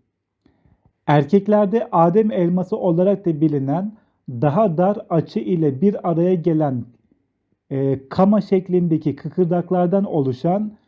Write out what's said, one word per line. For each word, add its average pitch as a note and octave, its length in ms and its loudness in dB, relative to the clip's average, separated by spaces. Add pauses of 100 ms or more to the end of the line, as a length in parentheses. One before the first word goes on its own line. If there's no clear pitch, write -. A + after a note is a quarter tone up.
(1080)
Erkeklerde G3+ 840 2
Adem F#3+ 400 2
elması F3+ 460 -2
olarak F#3+ 480 0
da D#3 160 -2
bilinen D#3 560 -2 (320)
daha D3+ 480 0
dar G3+ 320 0
açı F3 300 -2
ile D#3+ 420 -2
bir G3 280 0
araya F3 240 0
gelen, D#3 520 -2 (840)
e, C3+ 400 -4
kama G3 320 2
şeklindeki F3 760 0
kıkırdaklardan F3+ 880 0
oluşan E3+ 760 -2 (100)